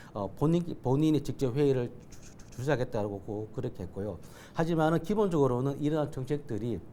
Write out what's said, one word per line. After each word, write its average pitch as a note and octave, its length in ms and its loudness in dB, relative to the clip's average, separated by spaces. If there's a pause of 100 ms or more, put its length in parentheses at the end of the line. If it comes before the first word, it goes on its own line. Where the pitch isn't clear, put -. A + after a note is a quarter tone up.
(140)
어, G2 220 -4
본인, E3 280 4 (200)
본인이 C#3+ 380 4
직접 B2 340 0
회의를 C3 360 2 (180)
주-, - 120 -16
주-, - 360 -18
주재하겠다고 A#2+ 640 0
고-, G#2+ 320 -6
그렇게 A#2+ 300 -6
했고요. F#2+ 360 -6 (340)
하지만은 D#3+ 480 4
기본적으로는 C#3+ 800 2
이러한 D3 300 0
정책들이 A#2+ 680 -4 (140)